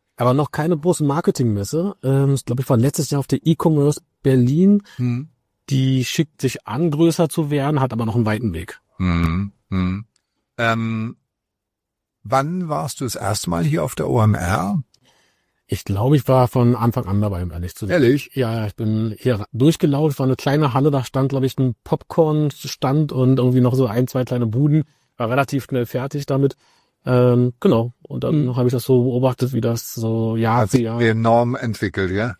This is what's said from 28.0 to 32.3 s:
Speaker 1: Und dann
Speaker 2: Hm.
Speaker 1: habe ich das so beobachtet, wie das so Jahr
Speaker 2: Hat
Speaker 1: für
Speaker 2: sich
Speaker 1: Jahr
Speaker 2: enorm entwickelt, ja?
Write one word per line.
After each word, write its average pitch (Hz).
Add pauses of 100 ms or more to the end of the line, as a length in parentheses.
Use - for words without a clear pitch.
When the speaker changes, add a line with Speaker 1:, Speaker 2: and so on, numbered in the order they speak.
Speaker 1:
Und 127
dann 147
Speaker 2:
Hm. 123
Speaker 1:
habe 123
ich 120
das 123
so 127
beobachtet, 127
wie 123
das 117
so 113
Jahr 113
Speaker 2:
Hat -
Speaker 1:
für 131
Speaker 2:
sich 117
Speaker 1:
Jahr 117
Speaker 2:
enorm 117
entwickelt, 101
ja? 104